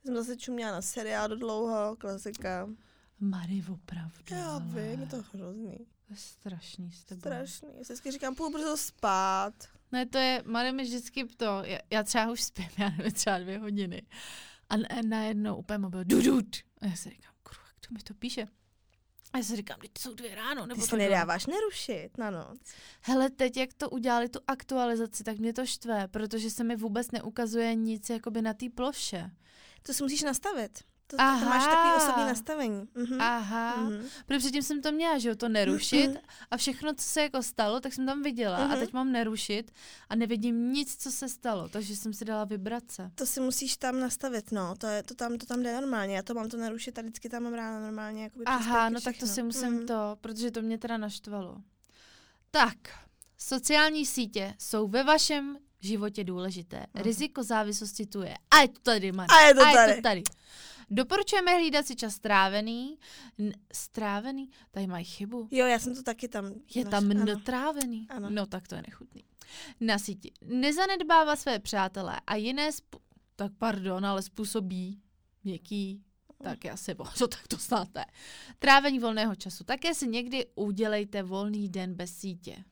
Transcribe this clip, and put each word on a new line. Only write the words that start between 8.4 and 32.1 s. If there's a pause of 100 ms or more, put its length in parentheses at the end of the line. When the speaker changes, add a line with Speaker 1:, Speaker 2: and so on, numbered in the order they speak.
Speaker 1:
brzo
spát." (380)
Speaker 2:
Ne,
to
je,
Mary
mi
vždycky (120)
to, (200)
já, (120)
já
třeba
už
spím,
<laughs>
já
nevím,
třeba
dvě
hodiny. (680)
A
n-,
najednou
úplně
mobil,
dudut. (360)
A
já
si
říkám, (100)
"Kurva, (180)
kdo
mi
to
píše?" (840)
A
já
si
říkám,
"Teď
jsou
dvě
ráno."
Nebo
Speaker 1:
Ty
si
Speaker 2:
tak,
no.
Speaker 1:
nedáváš
nerušit
na
noc? (440)
Speaker 2:
Hele,
teď,
jak
to
udělali,
tu
aktualizaci,
tak
mě
to
štve,
protože
se
mi
vůbec
neukazuje
nic
jakoby
na
té
ploše. (520)
Speaker 1:
To
si
musíš
nastavit. (240)
To,
to
máš
Speaker 2:
Aha.
Speaker 1:
takový (100)
osobní